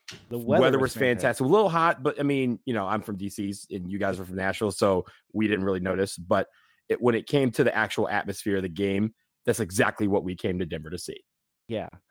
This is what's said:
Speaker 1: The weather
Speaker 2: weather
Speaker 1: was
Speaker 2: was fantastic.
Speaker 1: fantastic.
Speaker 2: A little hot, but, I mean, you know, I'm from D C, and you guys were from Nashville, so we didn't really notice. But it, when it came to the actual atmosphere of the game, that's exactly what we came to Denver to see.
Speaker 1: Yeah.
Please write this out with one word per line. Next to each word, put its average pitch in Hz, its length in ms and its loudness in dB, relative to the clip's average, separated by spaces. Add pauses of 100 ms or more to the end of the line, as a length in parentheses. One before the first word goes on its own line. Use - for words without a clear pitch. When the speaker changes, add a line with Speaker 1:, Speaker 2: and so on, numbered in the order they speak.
(300)
Speaker 1:
The 120 100 -6
weather 127 220 4
Speaker 2:
weather 131 180 6
Speaker 1:
was 131 140 0
Speaker 2:
was - 20 -
fantastic. 123 260 2
Speaker 1:
fantastic. 127 240 2
Speaker 2:
A 131 40 2
little 202 200 6
hot, 165 320 2
but, 143 180 -2
I 143 40 -2
mean, 131 420 0
you 127 80 -2
know, 101 140 0
I'm 104 160 -2
from 107 120 -8
D 98 140 -6
C, 101 240 -6 (160)
and 90 220 -8
you 101 80 -4
guys 98 180 0
were 95 80 -8
from 92 120 -8
Nashville, 95 340 0
so 95 340 2 (280)
we 107 140 2
didn't 101 160 0
really 95 160 0
notice. 95 380 -2
But 92 300 0 (400)
it, 110 120 0
when 117 140 4
it 110 140 -2
came 135 240 2
to 143 120 2
the 117 120 2
actual 107 340 0
atmosphere 98 480 -2
of 95 60 -2
the 92 60 -4
game, 98 440 0 (320)
that's 117 140 2
exactly 104 480 0
what 95 160 2
we 92 120 -4
came 90 220 -2
to 92 80 -2
Denver 78 240 -8
to 87 80 -8
see. - 200 -12 (520)
Speaker 1:
Yeah. 101 180 -6 (240)